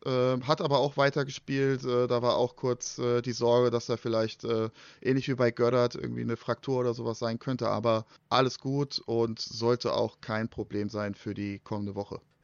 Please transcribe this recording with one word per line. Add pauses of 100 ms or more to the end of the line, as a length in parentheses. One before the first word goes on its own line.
ähm,
hat
aber
auch
weitergespielt.
Äh,
da
war
auch
kurz,
äh,
die
Sorge,
dass
er
vielleicht,
äh, (320)
ähnlich
wie
bei
Goddard
irgendwie
eine
Fraktur
oder
sowas
sein
könnte.
Aber (240)
alles
gut
und
sollte
auch
kein
Problem
sein
für
die
kommende
Woche. (240)